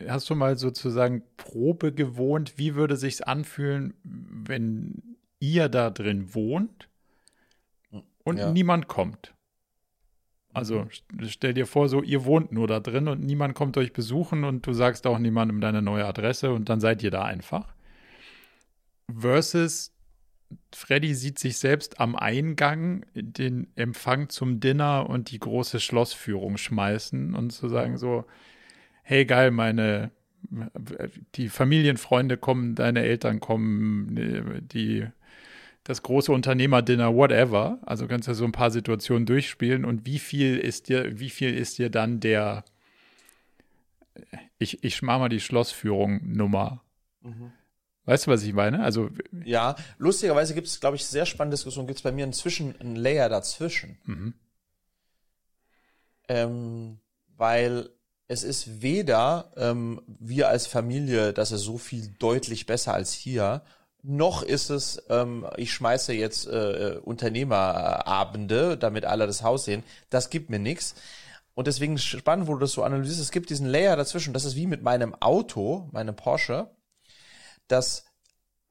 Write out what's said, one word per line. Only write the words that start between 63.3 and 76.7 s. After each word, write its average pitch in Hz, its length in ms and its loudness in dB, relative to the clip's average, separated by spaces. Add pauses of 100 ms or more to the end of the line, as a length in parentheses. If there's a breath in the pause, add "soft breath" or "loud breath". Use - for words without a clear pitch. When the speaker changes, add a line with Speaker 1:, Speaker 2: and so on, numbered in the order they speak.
Speaker 2:
noch 147 420 0
ist - 260 0
es, 143 400 -4
ähm, 120 380 0 (100)
ich 117 160 -6
schmeiße 127 400 0
jetzt, 110 340 -2
äh, 104 560 -2
Unternehmerabende, 107 1700 0
damit 107 280 -2
alle 107 220 2
das 101 160 -6
Haus 127 220 2
sehen. 107 180 -2 (280 loud breath)
Das 127 180 0
gibt 156 220 -6
mir 107 80 -2
nix. 117 340 -4 (640 loud breath)
Und 127 120 -4
deswegen 147 280 0
ist 131 80 -2
spannend, 170 440 0
wo 151 60 -2
du 135 60 -2
das 135 140 0
so 107 100 -2
analysierst. 139 360 -2
Es 143 120 -6
gibt 175 180 -4
diesen 139 180 -4
Layer 165 280 4
dazwischen. 143 380 -2
Das 135 120 -2
ist 135 100 -6
wie 160 120 -2
mit 139 160 -4
meinem 120 320 -2
Auto, 160 760 0
meinem 110 240 -6
Porsche, 123 540 -2 (1000 soft breath)